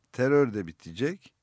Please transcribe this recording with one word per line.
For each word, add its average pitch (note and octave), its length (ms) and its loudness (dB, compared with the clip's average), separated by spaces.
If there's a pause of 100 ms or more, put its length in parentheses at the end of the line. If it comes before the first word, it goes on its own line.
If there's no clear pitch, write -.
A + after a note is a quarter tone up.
(120)
terör C3 420 2
de G2 140 -6
bitecek. G#2+ 760 -8